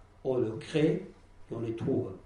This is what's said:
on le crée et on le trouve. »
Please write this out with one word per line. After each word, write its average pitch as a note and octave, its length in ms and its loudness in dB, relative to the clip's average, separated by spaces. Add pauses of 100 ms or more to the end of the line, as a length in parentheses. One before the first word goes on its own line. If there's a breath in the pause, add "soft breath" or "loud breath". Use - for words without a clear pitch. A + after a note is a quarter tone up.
(240)
on C3 140 2
le A2 140 2
crée - 560 2 (440)
et A#2 40 -4
on A2+ 40 -4
le A2+ 160 -2
trouve. » B2 360 0 (140)